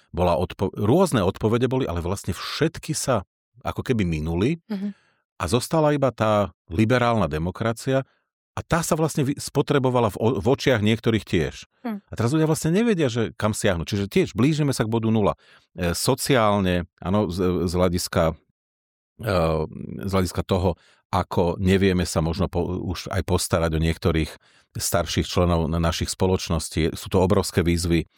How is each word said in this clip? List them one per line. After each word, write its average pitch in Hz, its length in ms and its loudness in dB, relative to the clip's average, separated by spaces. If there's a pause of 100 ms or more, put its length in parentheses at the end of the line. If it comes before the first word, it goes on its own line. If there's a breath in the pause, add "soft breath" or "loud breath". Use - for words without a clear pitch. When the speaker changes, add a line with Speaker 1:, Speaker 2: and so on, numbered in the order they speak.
Speaker 1:
bola 87 240 2
odpo-, 90 400 -2
rôzne 127 480 2
odpovede 117 480 0
boli, 131 160 -2
ale 85 160 -4
vlastne 92 320 -6
všetky - 640 -6
sa 117 240 0 (400)
ako - 200 -6
keby 107 240 0
minuli 85 520 0 (120)
Speaker 2:
Mhm. 202 240 -6 (440 loud breath)
Speaker 1:
a - 80 -4
zostala 156 480 0
iba 135 160 0
tá 104 400 2 (220)
liberálna 113 560 2
demokracia 110 800 -2 (500)
a - 80 -6
tá 165 160 -2
sa 165 160 -2
vlastne 151 320 0
vy-, 143 80 -2
spotrebovala 127 800 0
v - 20 -10
o-, 113 220 0
v 90 80 -2
očiach 131 320 4
niektorých 110 480 0
tiež. 78 400 -2 (160)
Speaker 2:
Hm. 220 240 -6
Speaker 1:
A - 80 -18
teraz 113 160 0
ľudia 156 160 2
vlastne 156 240 0
nevedia, 185 400 2
že 110 240 -2
kam 107 160 0
siahnu. 92 320 0
Čiže 101 240 -2
tiež 180 240 0
blížime 143 400 2
sa 120 160 -2
k 110 80 -2
bodu 110 160 0
nula. 104 240 2 (400 soft breath)
E, 87 160 -2
sociálne, 101 960 2 (160)
áno, 98 240 2
z, 90 400 0
z 85 80 -2
hľadiska, 90 560 0 (880)
e, 104 140 -2 (720)
z 95 40 -4
hľadiska 95 360 0
toho, 90 320 0 (320 soft breath)
ako 87 480 0
nevieme 92 480 4
sa - 120 -2
možno 82 280 0
po-, 85 180 -2
už 87 460 -6
aj 90 120 -2
postarať 87 520 0
o 80 80 0
niektorých 80 480 0 (440 soft breath)
starších - 520 -2
členov 85 400 2
na 82 120 -2
našich 85 320 -2
spoločností. 85 840 -2
Sú - 120 -12
to 90 160 2
obrovské 95 360 2
výzvy. 85 480 0 (100)